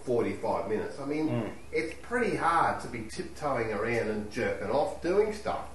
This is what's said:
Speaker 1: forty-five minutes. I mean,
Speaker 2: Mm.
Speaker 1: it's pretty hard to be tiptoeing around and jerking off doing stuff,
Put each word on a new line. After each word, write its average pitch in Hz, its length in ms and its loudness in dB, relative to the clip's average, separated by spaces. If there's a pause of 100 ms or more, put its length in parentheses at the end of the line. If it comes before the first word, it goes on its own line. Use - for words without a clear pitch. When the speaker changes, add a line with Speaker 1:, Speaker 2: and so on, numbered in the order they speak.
Speaker 1:
forty-five - 640 0
minutes. 208 320 -2
I 135 60 -6
mean, 151 220 0
Speaker 2:
Mm. 117 220 0 (220)
Speaker 1:
it's - 300 0
pretty 226 340 2
hard 156 460 4
to - 60 -8
be 117 220 -6
tiptoeing 135 640 -2
around 110 360 0
and 104 220 -2
jerking 101 400 -2
off 143 320 2
doing 208 300 4
stuff, - 420 -4